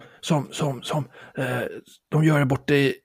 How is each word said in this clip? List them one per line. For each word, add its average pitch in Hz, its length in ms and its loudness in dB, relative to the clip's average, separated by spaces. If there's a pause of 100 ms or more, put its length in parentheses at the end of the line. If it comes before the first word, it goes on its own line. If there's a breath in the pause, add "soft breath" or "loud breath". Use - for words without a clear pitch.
(220 loud breath)
som, 143 300 0
som, 135 300 -4
som, 147 260 -4 (300 loud breath)
eh, 127 240 -4 (480)
de 156 140 4
gör 156 160 4
det 143 60 2
borta 135 280 0
i 139 320 4